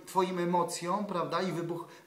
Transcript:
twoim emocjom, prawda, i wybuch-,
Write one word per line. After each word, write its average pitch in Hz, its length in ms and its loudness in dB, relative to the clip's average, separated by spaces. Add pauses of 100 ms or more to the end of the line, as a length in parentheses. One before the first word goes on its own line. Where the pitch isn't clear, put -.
twoim 185 340 2
emocjom, 175 680 2
prawda, 170 360 0
i 190 100 0
wybuch-, 160 340 -4 (220)